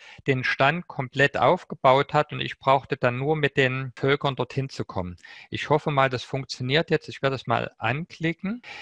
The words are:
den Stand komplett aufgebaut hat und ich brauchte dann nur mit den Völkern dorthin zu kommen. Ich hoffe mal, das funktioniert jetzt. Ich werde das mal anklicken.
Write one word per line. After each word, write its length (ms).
den 180
Stand 440
komplett 500
aufgebaut 760
hat 220
und 60
ich 180
brauchte 400
dann 180
nur 200
mit 200
den 400
Völkern 400
dorthin 320
zu 160
kommen. 320
Ich 220
hoffe 200
mal, 200
das 140
funktioniert 680
jetzt. 180
Ich 140
werde 120
das 120
mal 320
anklicken. 840